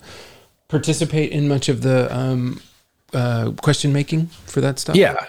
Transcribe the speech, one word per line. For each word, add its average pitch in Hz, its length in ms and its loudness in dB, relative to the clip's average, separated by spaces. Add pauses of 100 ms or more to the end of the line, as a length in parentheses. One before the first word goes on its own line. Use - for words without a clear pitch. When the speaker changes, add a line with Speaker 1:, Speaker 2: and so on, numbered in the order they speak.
(680)
Speaker 1:
participate 156 640 0
in 147 160 0
much 139 200 0
of 120 140 0
the, 127 340 2
um, 127 440 -2 (520)
uh, 120 380 0 (100)
question 143 320 2
making 156 340 0 (200)
for - 140 -4
that 135 180 0
stuff? - 160 -4
Speaker 2:
Yeah. 185 220 6 (120)